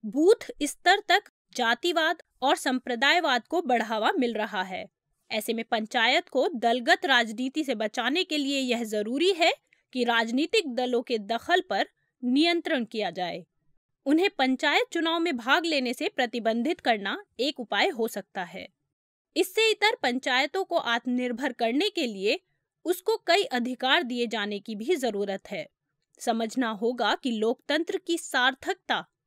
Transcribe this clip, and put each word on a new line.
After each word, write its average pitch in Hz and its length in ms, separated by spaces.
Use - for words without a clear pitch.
बूथ 302 460
स्तर 370 460
तक 381 220
जातिवाद 320 640
और 277 140
संप्रदायवाद 269 920
को 339 160
बढ़ावा 226 480
मिल 247 220
रहा 214 300
है। 185 220
ऐसे 220 220
में 226 120
पंचायत 240 640
को 285 260
दलगत 240 500
राजनीति 254 580
से 262 120
बचाने 233 480
के 339 140
लिए 277 220
यह 240 260
जरूरी 220 480
है 339 200
कि 247 100
राजनीतिक 240 720
दलों 247 260
के 240 180
दखल 233 500
पर 208 180
नियंत्रण 311 600
किया 208 260
जाए। 170 340
उन्हें 320 240
पंचायत 285 640
चुनाव 330 260
में 339 180
भाग 269 280
लेने 269 280
से 320 160
प्रतिबंधित 240 720
करना 226 440
एक 269 200
उपाय 226 300
हो 226 180
सकता - 380
है। 175 220
इससे 440 360
इतर 415 320
पंचायतों 269 600
को 349 140
आत्मनिर्भर 247 760
करने 254 360
के 320 160
लिए 208 340
उसको 359 300
कई 349 240
अधिकार 254 520
दिए 240 240
जाने 208 320
की 220 160
भी 233 200
जरूरत 202 540
है। 180 160
समझना 226 520
होगा 226 440
कि 262 160
लोकतंत्र 262 680
की 330 200
सार्थकता 262 840